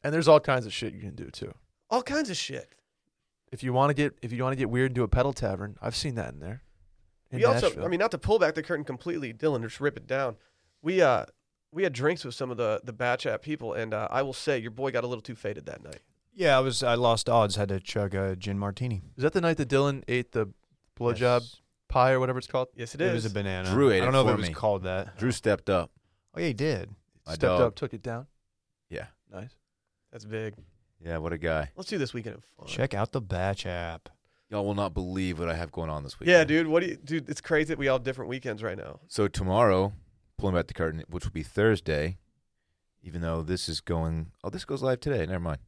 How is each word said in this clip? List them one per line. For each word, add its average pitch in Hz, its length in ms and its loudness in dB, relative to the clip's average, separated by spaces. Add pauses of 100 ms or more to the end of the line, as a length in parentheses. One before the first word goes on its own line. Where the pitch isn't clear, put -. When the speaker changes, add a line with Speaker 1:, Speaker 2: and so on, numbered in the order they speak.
Speaker 1:
And 147 100 -2
there's 160 140 2
all 156 140 10
kinds 127 260 0
of 95 60 -8
shit - 220 -6
you - 60 -16
can 98 140 -10
do, - 160 -12
too. 101 240 -12 (340)
Speaker 2:
All 247 140 2
kinds 277 260 -2
of 180 80 -6
shit. - 380 -8 (800)
Speaker 1:
If 120 100 -12
you 131 100 -2
wanna 135 220 4
get, 143 260 0
if 117 120 -8
you 123 100 -4
wanna 131 140 0
get 123 120 0
weird 123 220 4
and 123 60 -8
do 120 80 2
a 107 40 -2
pedal 127 240 2
tavern, 101 480 -6
I've 113 140 -6
seen 139 220 -4
that 69 160 -6
in 69 80 -16
there. 95 220 -12 (680)
In 127 80 -6
Speaker 2:
We - 60 6
also, - 240 4
Speaker 1:
Nashville. - 160 -4
Speaker 2:
I 170 40 -2
mean, 180 120 0
not 220 100 2
to 185 80 -4
pull 208 220 2
back 160 160 4
the 156 80 -2
curtain 151 200 -4
completely, 139 480 -6
Dylan, 131 300 -2
just 117 180 -10
rip 143 160 -2
it - 120 -16
down. 131 280 -2 (460)
We, 185 180 2
uh, 123 260 6 (440)
we 180 140 -2
had 170 80 0
drinks 143 320 0
with 123 100 -8
some 127 160 -6
of 123 60 -6
the, 110 260 0
the 120 100 -12
Batch 123 340 0
app 113 160 -2
people, 139 320 -6
and, 110 200 -4
uh, 107 160 -4
I 135 120 0
will 135 100 -2
say, 139 260 -2
your 113 140 -6
boy 135 180 -2
got 120 140 0
a - 20 -4
little 120 160 -6
too 120 140 -12
faded 104 300 -8
that - 180 -12
night. - 160 -16 (340)
Speaker 3:
Yeah, 170 220 6
I 131 40 6
was, 131 220 0
I 120 120 4
lost 117 340 4
odds, 110 280 4
had 104 120 0
to 98 120 -2
chug 101 340 -2
a 95 220 -2
gin 98 220 -4
martini. 101 440 -4 (140)
Speaker 1:
Is 127 60 -4
that 151 100 2
the 190 80 2
night 165 180 2
that 143 100 -2
Dylan 139 400 2
ate 123 240 -2
the 110 160 0 (500)
blowjob 120 420 2
Speaker 3:
Yes. 120 200 -16 (280)
Speaker 1:
pie 131 240 6
or 131 80 4
whatever 127 180 0
it's 127 80 -10
called? 127 300 -2
Speaker 2:
Yes, 117 180 -10
it 143 60 2
Speaker 3:
It 180 120 4
was 113 120 0
Speaker 2:
is. 107 80 -2
Speaker 3:
a - 20 -10
banana. 92 360 -2
Speaker 4:
Drew 127 200 6
ate 95 120 4
Speaker 3:
I - 20 2
don't 117 60 2
Speaker 4:
it - 20 2
Speaker 3:
know 135 80 6
if 123 60 4
Speaker 4:
for 107 80 4
Speaker 3:
it - 40 2
was 90 100 0
Speaker 4:
me. 80 60 -4
Speaker 3:
called 95 300 0
that. 92 340 -4
Speaker 4:
Drew 120 140 0
stepped - 380 0
up. 87 200 2 (440)
Speaker 3:
Oh, - 60 -8
yeah, 170 80 0
he 143 40 0
did. 107 380 -4 (360)
Speaker 4:
My 78 80 -8
Speaker 1:
Stepped 80 60 -10 (180)
Speaker 4:
dog. - 40 4
Speaker 1:
up, 113 120 2
took - 200 -8
it 104 80 -12
down. 120 240 -8 (640)
Speaker 4:
Yeah. - 160 -10 (260)
Speaker 1:
Nice. 104 240 -14 (560)
Speaker 2:
That's 117 140 -16
big. 110 280 -8 (480)
Speaker 4:
Yeah, 82 160 -4
what 80 140 -4
a 82 60 -4
guy. 78 380 0
Speaker 2:
Let's 185 140 -12
do 208 80 -4
This 135 160 -4
Weekend 113 220 -8
in - 60 -20 (140)
Fun. - 100 -20
Speaker 3:
Check - 280 -4
out 104 180 -2
the 139 80 -2
Batch 95 460 -2
app. 87 420 -8 (420)
Speaker 4:
Y'all 104 140 -2
will 101 100 0
not 98 200 -2
believe 92 440 -2
what 85 100 -2
I 82 60 -2
have 82 180 -6
going 82 180 -6
on 76 140 -6
this 69 160 -12
Speaker 2:
Yeah, 180 160 6
Speaker 4:
weekend. 160 120 8
Speaker 2:
dude. 160 200 2
What 165 140 4
do 180 80 -4
you, - 60 -8
dude? 147 320 -6
It's 147 120 -8
crazy 151 280 0
that 156 100 -4
we 139 100 0
all 131 80 4
have 120 80 -4
different 127 260 -6
weekends 123 320 -6
right 98 160 -4
now. - 300 -14
Speaker 4:
So 104 180 2
tomorrow, 95 680 4 (460)
pulling 95 160 0
back 85 140 2
the - 60 -14
curtain, 80 340 -2
which 87 160 -8
will - 80 -6
be 80 100 -6
Thursday, 92 760 0 (840)
even 85 200 -8
though 82 200 -2
this 87 260 -2
is 80 120 -4
going, 82 500 -2 (140)
oh, 92 60 -6
this - 160 -10
goes 131 160 -4
live 127 180 0
today. 127 260 -2
Never 90 140 -4
mind. 80 280 -4